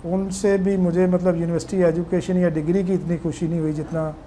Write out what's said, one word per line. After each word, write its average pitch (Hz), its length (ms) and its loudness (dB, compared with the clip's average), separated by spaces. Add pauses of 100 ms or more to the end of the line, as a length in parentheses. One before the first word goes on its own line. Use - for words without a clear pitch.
(120)
उनसे 196 460 0
भी 196 200 2
मुझे 180 300 2
मतलब 180 320 2
university 170 440 -2
एजुकेशन 175 540 0
या 180 140 4
degree 170 320 0
की 185 100 0
इतनी 170 240 -2
खुशी 160 300 -4
नहीं 165 120 -2
हुई 156 140 0
जितना 156 400 -4 (120)